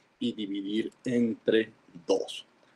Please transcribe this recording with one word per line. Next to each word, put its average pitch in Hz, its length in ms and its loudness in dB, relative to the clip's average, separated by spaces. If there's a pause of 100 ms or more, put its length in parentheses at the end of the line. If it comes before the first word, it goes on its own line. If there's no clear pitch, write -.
(180)
y 120 140 -2
dividir 101 600 -4 (120)
entre 113 680 2 (340)
dos, - 400 -2 (300)